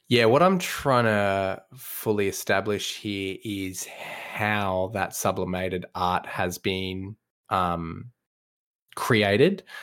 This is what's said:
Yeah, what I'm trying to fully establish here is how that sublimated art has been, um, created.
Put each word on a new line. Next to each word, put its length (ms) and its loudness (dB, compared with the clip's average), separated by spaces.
Yeah, 180 6
what 160 6
I'm 160 6
trying 460 2
to 580 2
fully 540 -2
establish 680 -2
here 460 -6
is 420 -6
how 1120 -2
that 180 -2
sublimated 800 -2
art 320 0
has 320 -4
been, 580 -4
um, 600 -2
created. 680 4